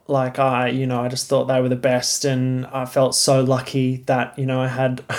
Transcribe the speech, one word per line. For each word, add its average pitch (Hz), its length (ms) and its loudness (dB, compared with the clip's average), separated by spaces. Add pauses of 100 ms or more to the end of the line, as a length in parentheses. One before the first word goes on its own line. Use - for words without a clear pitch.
Like, 131 320 -2
I, 127 300 2
you 131 180 -2
know, 123 140 -2
I 123 80 -2
just 127 180 -6
thought 131 200 2
they 131 140 2
were 127 100 2
the 127 40 0
best, 127 500 0
and 127 420 0
I 131 180 -6
felt 127 300 2
so 131 280 4
lucky 131 640 0
that, 127 320 0
you 135 60 -2
know, 131 160 0
I 131 80 0
had 127 340 -2 (160)